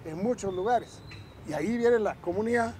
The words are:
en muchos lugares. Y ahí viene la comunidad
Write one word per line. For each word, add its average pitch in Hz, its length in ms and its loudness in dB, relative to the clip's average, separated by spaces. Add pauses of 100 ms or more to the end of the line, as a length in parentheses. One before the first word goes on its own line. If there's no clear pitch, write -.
en 165 180 -6
muchos 202 320 0
lugares. 208 460 0 (480)
Y 151 40 -4
ahí 190 240 0
viene 233 220 6
la 202 180 2
comunidad 226 640 0